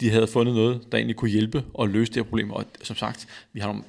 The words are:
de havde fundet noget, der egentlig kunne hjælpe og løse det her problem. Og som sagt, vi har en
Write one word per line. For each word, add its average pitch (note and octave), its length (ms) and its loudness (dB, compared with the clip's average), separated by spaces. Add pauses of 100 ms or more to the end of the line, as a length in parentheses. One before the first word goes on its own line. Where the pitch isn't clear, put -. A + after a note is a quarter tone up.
de A#2+ 100 2
havde A2+ 160 6
fundet A#2+ 280 2
noget, A#2+ 260 2 (120)
der A#2 60 0
egentlig A2+ 180 -2
kunne A2+ 140 0
hjælpe A2 340 2 (100)
og A2 140 0
løse A2 240 2
det - 40 -2
her A#2 60 0
problem. A2 280 -2
Og G#2+ 140 -6 (180)
som - 140 -10
sagt, - 300 -6 (260)
vi - 80 -10
har G#2 100 -4
en G#2 180 -6